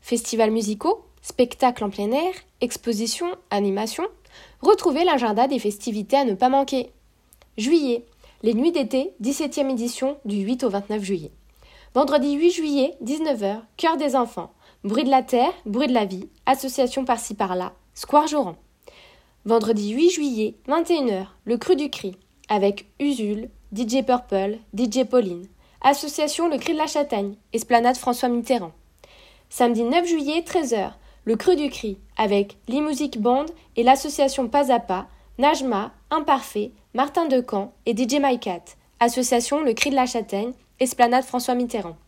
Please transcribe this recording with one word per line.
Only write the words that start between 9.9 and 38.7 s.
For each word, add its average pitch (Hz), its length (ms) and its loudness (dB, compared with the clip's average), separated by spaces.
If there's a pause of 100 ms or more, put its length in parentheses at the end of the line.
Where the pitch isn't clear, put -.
du 202 100 -4
huit 214 260 -2
au 254 60 2
vingt-neuf 202 340 -4
juillet. 185 300 -6 (600)
Vendredi 285 400 2
huit 330 160 4
juillet, 302 500 0
dix-neuf 277 420 -2
heures, 208 220 -4 (140)
Chœur 320 180 2
des 277 180 -2
enfants. 233 380 -2 (320)
Bruit 220 200 0
de 254 60 2
la 262 120 6
terre, 254 300 2 (120)
bruit 233 240 -2
de 254 60 2
la 220 100 2
vie, 190 240 -8 (160)
association 269 600 0
par-ci 233 300 -4
par-là, 180 380 -4 (220)
Square 302 340 2
Joran. 269 280 -2 (920)
Vendredi 214 440 2
huit 302 200 6
juillet, 247 440 -2 (120)
vingt 330 240 0
et 349 60 4
une 262 140 0
heures, 190 240 -4 (120)
Le 233 100 0
Cru 277 200 2
du 285 120 -2
Cri, 190 260 -10 (340)
avec 202 380 2 (140)
Usul, 226 480 -2 (240)
D 214 160 -4
J 262 140 0
Purple, 220 560 0 (160)
D 233 160 0
J 254 160 0
Pauline. 196 420 0 (320)
Association 294 680 0
Le 294 100 -2
Cri 330 140 -4
de 302 60 -2
la 302 100 -2
Châtaigne, 220 460 -2 (180)
Esplanade 240 440 2
François 247 320 -2
Mitterrand. 233 440 -2 (760)
Samedi 240 340 2
neuf 320 240 2
juillet, 320 360 -2
treize 311 320 -2
heures, - 240 -4 (260)
Le 220 120 0
Cru 359 180 4
du 285 160 -2
Cri, 202 280 -8 (180)
avec 202 400 0 (100)
Lee 254 140 -2
Music 294 400 -4
Band 247 260 2 (300)
et 240 80 2
l'association 277 640 2
Pas 269 240 2
à 240 80 2
Pas, 190 260 -6 (320)
Najma, 254 540 0 (180)
Imparfait, 269 600 -2 (220)
Martin 285 320 0
Decamp 240 460 0 (140)
et 226 80 0
D 233 140 -2
J 277 100 2
Mycat. 240 460 -2 (340)